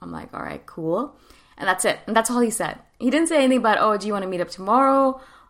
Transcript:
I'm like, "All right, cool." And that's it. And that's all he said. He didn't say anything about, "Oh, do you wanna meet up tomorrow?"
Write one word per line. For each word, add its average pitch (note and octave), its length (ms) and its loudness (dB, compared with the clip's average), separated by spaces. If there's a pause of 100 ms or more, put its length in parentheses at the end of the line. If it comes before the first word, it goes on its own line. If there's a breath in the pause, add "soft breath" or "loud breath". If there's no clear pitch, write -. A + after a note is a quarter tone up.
I'm - 100 -14
like, - 220 -14
"All - 100 -10
right, - 220 -12
cool." F3 500 -6 (420 soft breath)
And F#3+ 100 -6
that's F#3 160 0
it. - 240 0
And G#3+ 80 0
that's A3+ 160 2
all B3 80 0
he A#3 120 2
said. - 280 -6 (200)
He B3 100 0
didn't D#4+ 180 2
say D#4+ 100 2
anything C4 200 4
about, A3 240 2
"Oh, G#3+ 160 2
do G3 100 -6
you G#3 60 -2
wanna G3 140 -4
meet F3+ 140 -4
up E3+ 80 -6
tomorrow?" C4 680 2 (300 loud breath)